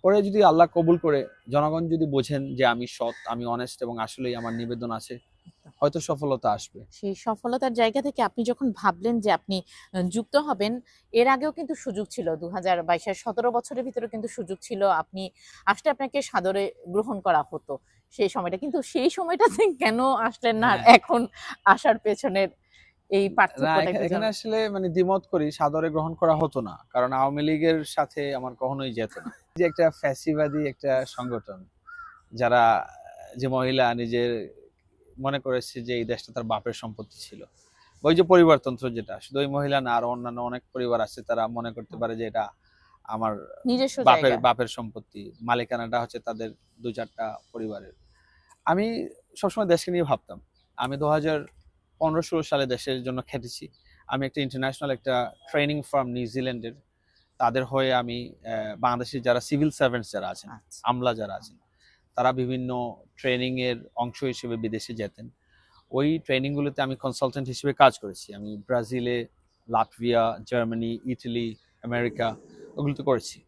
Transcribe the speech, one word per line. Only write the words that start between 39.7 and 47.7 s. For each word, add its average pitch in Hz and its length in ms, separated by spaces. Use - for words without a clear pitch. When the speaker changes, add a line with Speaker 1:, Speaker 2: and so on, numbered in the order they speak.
Speaker 1:
না, 123 140
আরো 120 140
অন্যান্য 120 320
অনেক 120 220
পরিবার 120 260
আছে, 110 220
তারা 117 240
মনে 117 260
করতে 110 240
পারে 113 200
যে 113 100
এটা 107 220
আমার 110 320
Speaker 2:
নিজস্ব 262 360
Speaker 1:
বাপের, 151 200
Speaker 2:
জায়গা। 131 140
Speaker 1:
বাপের 120 300
সম্পত্তি, 107 640
মালিকানাটা 120 580
হচ্ছে 120 180
তাদের 110 320
দু 117 120
চারটা 110 460
পরিবারের। 104 400